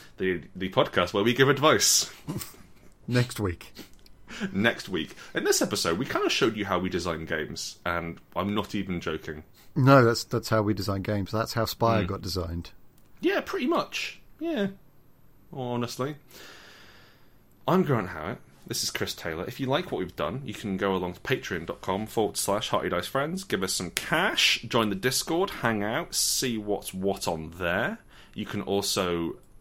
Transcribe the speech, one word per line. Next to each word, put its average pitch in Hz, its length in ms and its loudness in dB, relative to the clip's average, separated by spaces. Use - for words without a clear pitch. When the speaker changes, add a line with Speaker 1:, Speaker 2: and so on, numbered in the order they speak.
Speaker 1:
the, 92 240 2
the 92 140 -2
podcast 98 440 2
where 101 100 4
we 120 100 6
give 131 140 6
advice. 135 640 4
<laughs> - 800 -12
Speaker 2:
Next 123 320 2
week. 92 340 -4
Speaker 1:
Next 113 380 0
week. 82 260 -4
In 190 120 -2
this 403 160 4
episode, 95 360 2
we 135 80 0
kinda 381 240 0
showed 113 280 2
you 98 80 -2
how 95 140 0
we 90 100 0
design 85 360 -2
games, 78 600 -6
and 85 340 -4
I'm 98 180 0
not 107 220 -2
even 90 240 -2
joking. 78 440 -6
Speaker 2:
No, 135 300 8
that's, 113 220 4
that's - 240 -2
how 110 140 4
we 104 100 2
design 98 280 -2
games. 101 300 -2
That's - 220 -2
how 113 120 0
Spire 113 380 4
Speaker 1:
Mm. 85 40 -4
Speaker 2:
got 95 140 -4
designed. 85 500 -4
Speaker 1:
Yeah, 359 200 2
pretty 320 260 -2
much. - 520 -2
Yeah. 302 280 0
Honestly. 123 600 -4
I'm 180 160 6
Grant 113 260 0
Howard. 82 280 -6
This - 160 -4
is - 60 -4
Chris - 240 -4
Taylor. 82 340 -6
If 113 120 -8
you 135 80 -4
like 156 240 -2
what 95 80 -2
we've 90 160 -4
done, 92 280 -4
you 107 120 -8
can 98 220 -4
go 98 180 2
along 90 180 -2
to - 60 -16
patreon 90 480 -4
dot - 140 -8
com 101 260 -2
forward 104 280 0
slash 101 340 -2
hearty 95 200 0
dice 90 160 0
friends, 160 380 -4
give 98 180 -2
us 92 120 -2
some 87 180 -4
cash, - 760 2
join 113 220 4
the 98 60 0
Discord, 156 560 0
hang 110 220 2
out, 123 320 -4
see - 420 0
what's 104 360 -2
what 95 340 -2
on 80 300 -2
there. 101 420 0
You 104 120 -6
can 104 180 -4
also 90 720 0